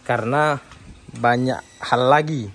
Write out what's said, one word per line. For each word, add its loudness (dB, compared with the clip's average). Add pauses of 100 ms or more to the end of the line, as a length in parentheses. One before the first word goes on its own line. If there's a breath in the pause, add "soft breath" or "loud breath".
Karena -2 (560)
banyak -2
hal 2
lagi 2